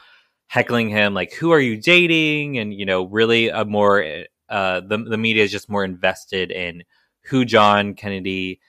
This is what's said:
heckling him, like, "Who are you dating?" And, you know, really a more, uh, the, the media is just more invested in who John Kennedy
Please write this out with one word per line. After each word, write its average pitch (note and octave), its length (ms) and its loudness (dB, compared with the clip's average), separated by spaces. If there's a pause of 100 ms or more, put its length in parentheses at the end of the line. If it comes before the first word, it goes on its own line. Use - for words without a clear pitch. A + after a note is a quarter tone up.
(460)
heckling A#2+ 420 0
him, G#2 240 2
like, F2+ 220 -6
"Who E3 160 -2
are D#3+ 100 6
you A#2+ 160 0
dating?" D#3 800 2
And, G#2+ 160 -6
you G2 140 -8
know, F#2 180 0
really A2+ 440 2
a G#2 160 -2
more, G2+ 600 0 (240)
uh, F#2+ 320 -2
the, G2+ 160 -4
the A2+ 220 -4
media A2 240 2
is G2+ 80 2
just G2+ 180 -10
more G#2 160 -2
invested F#2 680 -4
in F2 320 -10 (380)
who C3 220 -2
John G#2 500 4
Kennedy F#2+ 760 -6